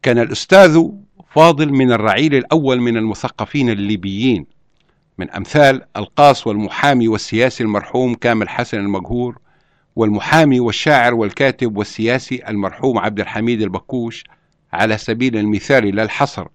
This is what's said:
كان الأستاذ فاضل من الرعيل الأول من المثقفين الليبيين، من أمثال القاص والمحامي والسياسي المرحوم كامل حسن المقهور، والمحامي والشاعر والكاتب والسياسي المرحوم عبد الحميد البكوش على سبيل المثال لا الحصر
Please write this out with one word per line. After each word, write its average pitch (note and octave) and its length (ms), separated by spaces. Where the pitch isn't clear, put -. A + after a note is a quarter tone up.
كان A#2+ 160
الأستاذ E3 640
فاضل D3+ 420
من C3 200
الرعيل A2+ 420
الأول C3+ 460
من A#2+ 160
المثقفين A2+ 760
الليبيين، G2+ 760
من F2+ 120
أمثال C3+ 520
القاص C3 500
والمحامي A2+ 640
والسياسي A2+ 540
المرحوم A#2 520
كامل A#2 340
حسن - 300
المقهور، G2+ 600
والمحامي B2 640
والشاعر A#2+ 540
والكاتب A#2 640
والسياسي A#2 720
المرحوم G#2+ 500
عبد G#2 220
الحميد A2 420
البكوش A2 600
على G#2+ 260
سبيل A#2 380
المثال G#2+ 600
لا A2 60
الحصر G#2+ 520